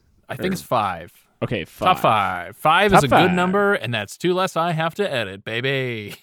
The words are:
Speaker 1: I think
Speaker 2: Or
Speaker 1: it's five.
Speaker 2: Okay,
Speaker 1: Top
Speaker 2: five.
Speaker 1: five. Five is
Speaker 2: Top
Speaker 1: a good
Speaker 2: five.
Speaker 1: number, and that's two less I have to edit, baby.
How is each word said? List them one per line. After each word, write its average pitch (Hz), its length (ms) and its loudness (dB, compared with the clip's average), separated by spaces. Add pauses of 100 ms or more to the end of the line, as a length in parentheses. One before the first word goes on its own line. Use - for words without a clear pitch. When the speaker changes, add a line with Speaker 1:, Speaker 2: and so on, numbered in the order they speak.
(280)
Speaker 1:
I - 80 -10
think 185 160 -4
Speaker 2:
Or - 20 -4
Speaker 1:
it's - 100 -8
five. 95 480 -2 (320)
Speaker 2:
Okay, 110 200 -2
Speaker 1:
Top 180 360 0
Speaker 2:
five. - 0 -
Speaker 1:
five. 95 580 0
Five 170 360 2
is - 40 8
Speaker 2:
Top 202 60 8
Speaker 1:
a 143 40 2
good - 220 6
Speaker 2:
five. 180 40 0
Speaker 1:
number, 190 420 2
and 120 180 -6
that's 104 240 -6
two 180 160 0
less 185 240 -2
I 170 140 0
have 160 240 -2
to 202 160 -2
edit, 104 320 -4
baby. 120 800 -4